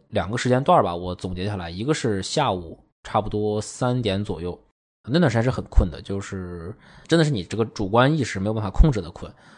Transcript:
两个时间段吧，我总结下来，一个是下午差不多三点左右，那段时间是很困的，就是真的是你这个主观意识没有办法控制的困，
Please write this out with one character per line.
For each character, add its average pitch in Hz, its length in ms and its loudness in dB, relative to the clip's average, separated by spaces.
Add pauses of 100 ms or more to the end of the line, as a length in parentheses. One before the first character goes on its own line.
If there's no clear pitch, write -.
两 98 200 -2
个 113 80 -4
时 123 120 -2
间 123 160 4
段 170 180 6
吧， 90 100 0
我 90 220 -6
总 90 220 -8
结 92 100 -4
下 104 80 -4
来， 85 160 -8
一 92 140 -8
个 151 100 0
是 107 260 -2
下 131 320 0
午 82 240 -8 (280)
差 - 160 -2
不 101 80 -4
多 107 320 -2
三 123 420 -2
点 101 220 0
左 85 160 -8
右， 87 180 -8 (460)
那 131 140 0
段 175 100 4
时 120 60 0
间 113 80 2
是 127 80 0
很 95 140 -4
困 98 260 4
的， 71 100 -12
就 98 200 -6
是 90 520 -10 (360)
真 165 100 4
的 160 60 6
是 147 60 2
你 107 120 -2
这 92 140 -8
个 110 80 2
主 104 240 -4
观 127 280 4
意 143 60 0
识 - 160 -6
没 95 80 -2
有 110 80 -2
办 110 80 -4
法 98 80 -6
控 156 220 8
制 110 100 -4
的 76 80 -10
困， - 220 -14 (260)